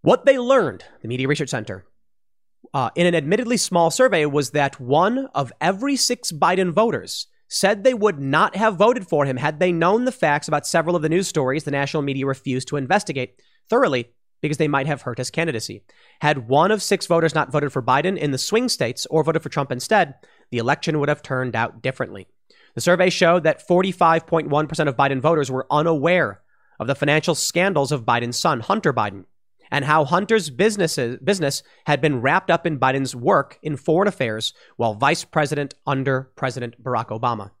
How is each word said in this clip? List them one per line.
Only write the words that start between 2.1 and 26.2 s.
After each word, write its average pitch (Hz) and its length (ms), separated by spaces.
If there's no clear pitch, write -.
uh, 127 220
in 175 100
an 175 80
admittedly 208 440
small 170 340
survey, 196 340
was 143 260
that 143 280
one 180 560
of 131 260
every 202 340
six - 360
Biden 180 400
voters 151 560
said 196 360
they 254 100
would 202 260
not 147 360
have 208 220
voted 208 300
for 147 180
him 131 120
had 151 220
they 180 140
known 190 320
the 254 60
facts 147 360
about 147 180
several 170 300
of 160 60
the 156 80
news 180 180
stories 135 380
the 143 60
national 139 300
media 135 240
refused 135 440
to 147 80
investigate, 135 640
thoroughly 180 380
because 151 180
they 156 100
might 139 180
have 151 160
hurt 120 160
his 127 140
candidacy. 120 520
Had 143 280
one 151 220
of 208 140
six - 240
voters 165 260
not 151 180
voted 143 220
for 135 80
Biden 147 360
in 147 120
the 131 80
swing 233 320
states - 400
or 156 140
voted 160 180
for 139 80
Trump 139 220
instead, 147 420
the 120 80
election 151 400
would 143 100
have 147 140
turned 127 320
out 117 260
differently. 101 460
The 190 60
survey 180 280
showed 175 340
that 156 240
forty-five 175 600
point 156 220
one 151 180
percent 151 220
of 123 60
Biden 139 260
voters 151 280
were 131 220
unaware 151 680